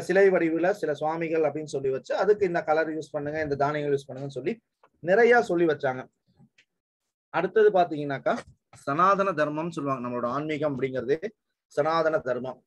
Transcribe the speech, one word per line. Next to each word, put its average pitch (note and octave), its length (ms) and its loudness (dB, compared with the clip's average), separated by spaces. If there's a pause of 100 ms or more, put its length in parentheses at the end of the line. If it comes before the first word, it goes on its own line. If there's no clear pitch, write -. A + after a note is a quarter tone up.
சிலை F#3+ 280 4
வடிவுல E3 420 2
சில D3+ 220 -4
சுவாமிகள் D#3+ 520 -2
அப்படின்னு D3 280 -6
சொல்லி C3+ 160 -2
வச்சு C3+ 260 -6
அதுக்கு G3+ 300 2
இந்த E3+ 180 -2
color D#3 280 0
use D#3 200 -8
பண்ணுங்க, D3 300 -6
இந்த C#3+ 140 -4
தானியங்கள் D3 400 -2
யூஸ் C#3 120 -6
பண்ணுங்கன்னு C#3 300 -12
சொல்லி D#3 160 -4 (500)
நிறைய A#3 380 6
சொல்லி F3 240 0
வச்சாங்க. C3+ 360 -2 (1300)
அடுத்தது F#3 380 4
பாத்தீங்கன்னாக்கா D3+ 640 0 (460)
சனாதன F#3 540 2
தர்மம்னு D3+ 420 -2
சொல்லுவாங்க. C3+ 280 -4
நம்மளோட A#2+ 260 -4
ஆன்மீகம் D3 440 -2
அப்படிங்கிறது C3 440 -2 (560)
சனாதன D#3 460 2
தர்மம். B2 480 -6